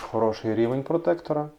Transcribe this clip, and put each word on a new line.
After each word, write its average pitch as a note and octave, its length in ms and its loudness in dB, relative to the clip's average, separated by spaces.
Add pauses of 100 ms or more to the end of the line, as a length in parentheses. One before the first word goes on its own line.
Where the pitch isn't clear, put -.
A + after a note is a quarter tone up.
Хороший A2 540 0
рівень A#2 280 2
протектора. E3 680 0 (100)